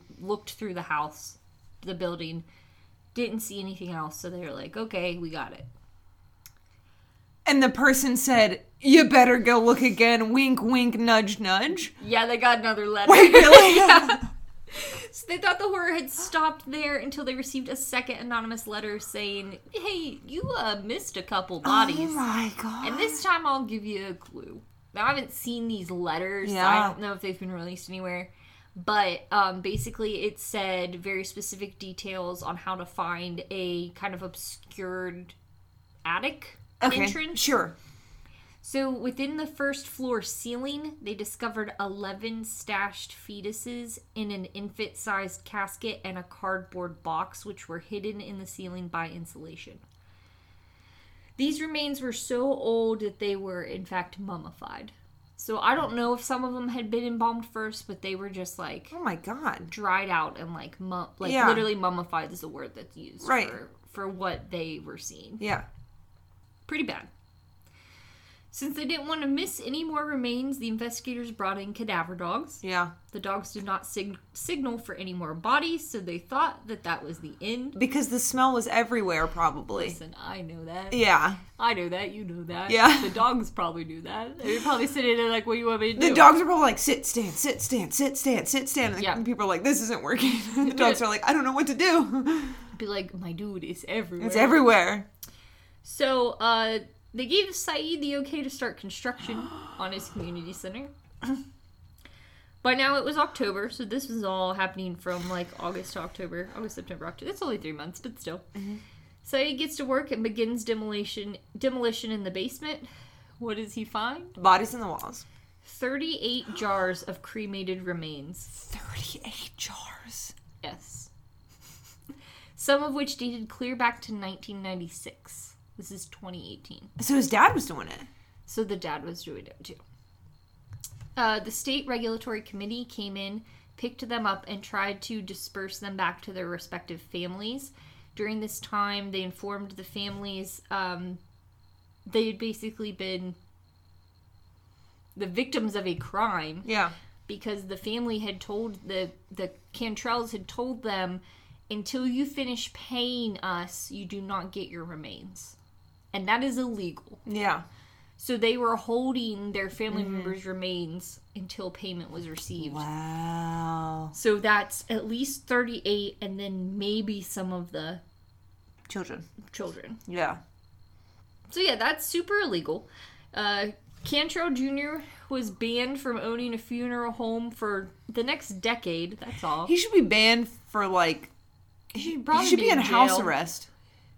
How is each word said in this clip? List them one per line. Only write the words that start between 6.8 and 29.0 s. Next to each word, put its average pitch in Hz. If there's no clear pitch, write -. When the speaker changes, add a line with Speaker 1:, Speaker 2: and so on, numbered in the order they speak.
Speaker 2:
And 277
the 262
person 262
said, 220
"You 277
better 247
go 233
look 233
again. 226
Wink, 262
wink, 240
nudge, 220
nudge." 220
Speaker 1:
Yeah, 226
they 240
got 240
another 214
letter. 208
Speaker 2:
Wait, 381
really? 392
Speaker 1:
<laughs> -
Yeah. 349
So -
they 349
thought 359
the 403
horror 359
had 277
stopped 311
there 294
until 277
they 254
received 262
a 269
second 254
anonymous 226
letter 214
saying, 202
"Hey, 349
you, 330
uh, 220
missed 247
a 185
couple 185
bodies. 269
Speaker 2:
Oh 320
my 226
God. 226
Speaker 1:
And 262
this 359
time 330
I'll 269
give 208
you 196
a 180
clue." -
Now, 208
I -
haven't 277
seen 240
these 190
letters. 180
Speaker 2:
Yeah. 185
Speaker 1:
I 208
don't 185
know 202
if 185
they've 190
been 185
released 175
anywhere. 180
But, 190